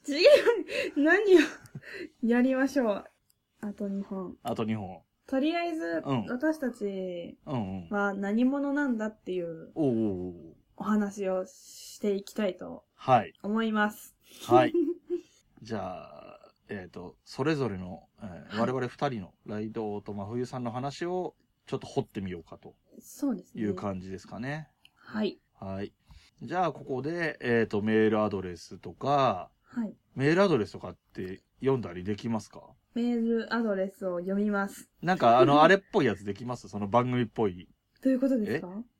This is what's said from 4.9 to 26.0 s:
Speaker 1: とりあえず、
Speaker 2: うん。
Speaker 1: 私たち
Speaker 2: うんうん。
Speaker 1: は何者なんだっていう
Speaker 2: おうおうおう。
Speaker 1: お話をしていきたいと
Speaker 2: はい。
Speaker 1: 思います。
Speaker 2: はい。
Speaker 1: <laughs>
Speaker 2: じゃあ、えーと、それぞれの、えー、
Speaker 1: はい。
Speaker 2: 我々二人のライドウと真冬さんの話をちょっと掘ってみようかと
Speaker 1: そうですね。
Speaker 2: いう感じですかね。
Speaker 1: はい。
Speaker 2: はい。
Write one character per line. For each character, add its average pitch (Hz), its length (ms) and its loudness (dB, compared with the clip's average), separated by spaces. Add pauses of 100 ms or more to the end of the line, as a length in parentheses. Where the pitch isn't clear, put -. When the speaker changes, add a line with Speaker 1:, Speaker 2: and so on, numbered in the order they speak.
Speaker 1:
と 269 120 0
り 320 160 0
あ 339 100 -2
え 339 100 -4
ず、 330 300 -4
Speaker 2:
う 277 80 -2
ん。 220 120 -2
Speaker 1:
私 311 320 -2
た 247 140 -4
ち 185 720 -8
Speaker 2:
う - 100 -6
ん 185 340 -4
う 208 40 -6
ん。 - 20 -4
Speaker 1:
は 202 180 0
何 202 320 0
者 277 280 0
な 285 140 0
ん 240 100 -2
だ 214 100 -4
っ 214 100 -10
て - 140 -12
い 180 120 -2
う 165 320 -10
Speaker 2:
お 160 80 0
う - 20 4
お 131 60 4
う 98 360 0
お - 40 -6
う。 - 20 -14 (440)
Speaker 1:
お 202 60 -10
話 202 460 0
を 185 160 0
し - 560 -18
て 208 120 0
い 196 100 -2
き - 100 -18
た 214 140 -2
い 180 100 -4
と 85 260 -14 (120)
Speaker 2:
は 123 280 4
い。 85 100 -10 (100)
Speaker 1:
思 220 200 0
い 220 80 0
ま 208 200 2
す。 - 240 -20 (320)
Speaker 2:
は - 180 8
い。 - 80 0 (440)
Speaker 1:
<laughs> - 440 -18
Speaker 2:
じ 110 140 -6
ゃ 90 300 -6
あ、 - 340 -18 (300)
え 95 200 -10
ー - 0 -
と、 - 340 -14
そ - 200 -8
れ 156 120 2
ぞ 131 140 -2
れ 98 80 -6
の、 90 300 -12 (140)
え 113 40 -12
ー、 87 320 -10
Speaker 1:
は - 0 -
い。 - 40 -2
Speaker 2:
我 123 120 0
々 127 140 -2
二 143 220 -4
人 113 120 -6
の 87 120 -14 (120)
ラ 107 140 -8
イ 110 120 -6
ド 107 260 -6
ウ 101 60 -10
と 104 100 -10
真 101 120 -8
冬 120 200 -4
さ 131 120 -10
ん 123 60 -6
の 117 80 -4
話 139 340 -6
を 180 300 -4 (320)
ち - 80 -4
ょ - 20 -4
っ - 20 -4
と - 60 -10
掘 - 160 -2
っ - 60 -8
て - 140 -8
み 92 100 -6
よ 85 80 -8
う - 40 -16
か - 140 -18
と - 160 -20 (260)
Speaker 1:
そ - 300 -4
う 220 60 0
で - 100 -12
す - 100 -20
ね。 - 60 -6
Speaker 2:
い 107 60 0
う 95 80 0
感 92 260 -4
じ 95 80 -12
で 95 80 -10
す - 100 -18
か 95 120 -12
ね。 147 300 -8 (260)
Speaker 1:
は - 280 -6
い。 - 160 -4 (200)
Speaker 2:
は 98 240 -8
い。 - 100 -10 (480)